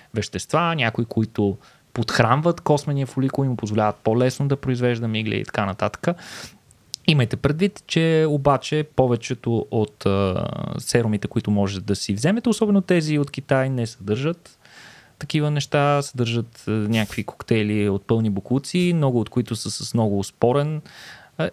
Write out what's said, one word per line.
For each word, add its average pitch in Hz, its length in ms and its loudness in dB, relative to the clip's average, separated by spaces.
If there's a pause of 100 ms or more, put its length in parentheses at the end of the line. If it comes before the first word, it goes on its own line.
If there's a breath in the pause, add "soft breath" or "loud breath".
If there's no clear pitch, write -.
(140 loud breath)
вещества, 160 600 -2
някои, 120 300 0
които 104 520 0 (360 soft breath)
подхранват 131 680 2
космения 143 460 0
фоликул 135 380 -2
и 135 40 0
му 123 80 -2
позволяват 107 400 0
по-лесно 127 520 2
да 139 80 0
произвежда 123 520 -2
мигли 107 300 -2
и 104 60 -4
така 104 220 -2
нататък. 101 420 -4 (1000 loud breath)
Имайте 139 300 2
предвид, 165 500 0
че 160 420 2
обаче 147 560 0 (120)
повечето 120 760 0
от, - 360 -2
а, 98 400 2 (320)
серумите, 107 500 0
които - 220 -2
може 98 300 0
да 101 160 -2
си - 180 -4
вземете, 185 340 0
особено 208 320 2
тези 156 380 2
от 143 120 0
Китай, 135 400 0
не 120 160 -2
съдържат 117 720 -4 (600 loud breath)
такива 147 320 0
неща, 143 520 2
съдържат, 117 640 -4
а, - 20 0
някакви 107 540 0
коктейли 107 640 0
от 98 180 0
пълни 113 240 2
боклуци, 139 640 0
много 135 240 2
от 107 80 -2
които 117 280 -2
са 110 140 -8
с - 240 -8
много 101 300 0
спорен, 143 580 0 (560 loud breath)
а, - 140 -2